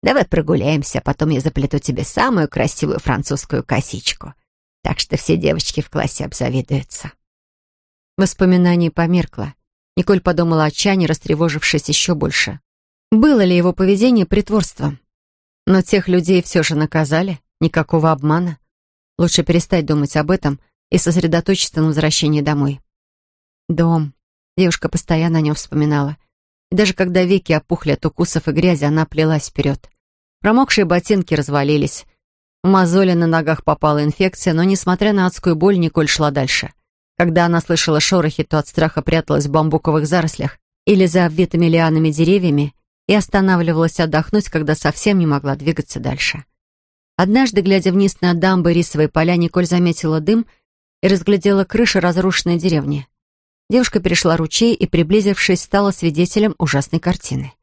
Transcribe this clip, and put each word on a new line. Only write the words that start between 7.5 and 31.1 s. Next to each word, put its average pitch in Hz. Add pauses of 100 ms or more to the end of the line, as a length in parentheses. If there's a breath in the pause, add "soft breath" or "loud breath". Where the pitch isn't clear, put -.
Воспоминание 180
померкло. 170 (420)
Николь 180
подумала 165
о 151
Чане, 190
растревожившись 151
еще 165
больше. 151 (500)
Было 226
ли 180
его 180
поведение 202
притворством? 196 (680)
Но 190
тех 185
людей 180
все -
же 156
наказали, 156 (200)
никакого 160
обмана. 156 (600)
Лучше 170
перестать 170
думать 147
об 151
этом 160 (320)
и 180
сосредоточиться 170
на 156
возвращении 151
домой. 143 (880)
«Дом». 165 (420)
Девушка 180
постоянно 165
о 156
нем 151
вспоминала. 147 (540)
И -
даже 190
когда 185
веки 180
опухли 156
от -
укусов 165
и 151
грязи, 160
она 156
плелась 156
вперед. - (500)
Промокшие 220
ботинки 175